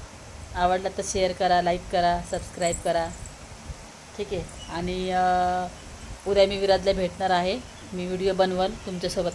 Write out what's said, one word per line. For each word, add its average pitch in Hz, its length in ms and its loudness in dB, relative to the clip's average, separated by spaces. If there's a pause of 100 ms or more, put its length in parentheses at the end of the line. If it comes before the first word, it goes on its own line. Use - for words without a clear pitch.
(540)
आवडला 185 340 2
तर 185 160 -4
शेअर 185 280 0
करा, 180 300 4
लाईक 175 180 2 (120)
करा, 175 280 4 (100)
सबस्क्राईब 175 540 -2
करा, 170 240 2 (1080)
ठीक 208 160 -4
आहे. 175 100 -2 (300)
आणि, 180 380 -2
अं, 180 560 2 (600)
उद्या 196 200 8
मी 202 120 -2
विराजला 190 340 4
भेटणार 185 380 0
आहे, 185 300 2 (320)
मी 180 140 -4
व्हिडिओ 185 280 2
बनवल 185 380 2
तुमच्यासोबत, 185 640 -4